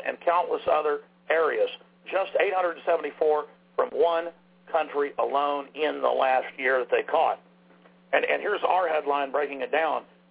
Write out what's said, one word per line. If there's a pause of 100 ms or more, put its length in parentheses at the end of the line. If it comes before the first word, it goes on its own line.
and
countless
other (280)
areas. (400)
Just
eight
hundred
seventy-four (300)
from
one (420)
country
alone
in
the
last (100)
year
that
they
caught. (760)
And,
and
here's
our
headline
breaking
it
down. (280)